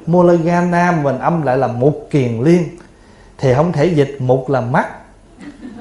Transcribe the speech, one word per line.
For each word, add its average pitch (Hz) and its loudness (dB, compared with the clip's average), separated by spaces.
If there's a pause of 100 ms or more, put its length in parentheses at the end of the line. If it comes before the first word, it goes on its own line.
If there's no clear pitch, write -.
Mô 175 4
Lê 175 4
Ga 170 0
Nam 175 0
mình 131 -2
âm 156 -2
lại 131 0
là 135 0
Mục 120 -2
Kiền 120 -2
Liên 170 2 (680)
thì 127 2
không 165 0
thể 143 0
dịch. 147 0
Mục 127 0
là 135 0
mắt, 131 -2 (920)